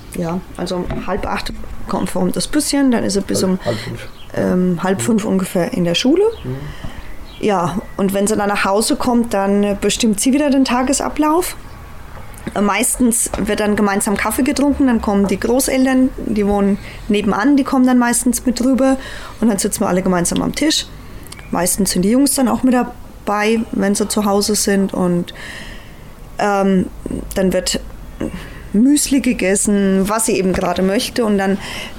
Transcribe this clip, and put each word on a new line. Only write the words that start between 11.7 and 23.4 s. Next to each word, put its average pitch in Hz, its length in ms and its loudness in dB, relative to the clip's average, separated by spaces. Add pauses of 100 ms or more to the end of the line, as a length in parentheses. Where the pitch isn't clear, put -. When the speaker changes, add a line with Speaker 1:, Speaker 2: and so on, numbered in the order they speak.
Speaker 1:
Meistens 214 800 0
wird 208 220 -2
dann 208 160 2
gemeinsam 202 400 2
Kaffee 220 260 0
getrunken, 277 440 2
dann 233 160 4
kommen 202 260 2
die 196 100 0
Großeltern, 262 680 2 (180)
die 208 200 0
wohnen 202 320 2 (300)
nebenan, 208 480 4
die 269 80 4
kommen 262 220 4
dann 254 120 6
meistens 240 480 2
mit 240 180 0
rüber 269 320 4 (440)
und 220 80 4
dann 202 100 2
sitzen - 240 -2
wir - 60 0
alle 185 140 2
gemeinsam 180 400 0
am - 120 -2
Tisch. - 320 0 (640)
Meistens 185 420 0
sind 180 100 0
die 196 80 2
Jungs 269 240 4
dann 247 140 2
auch 220 160 0
mit 254 100 4
dabei, 226 840 0 (120)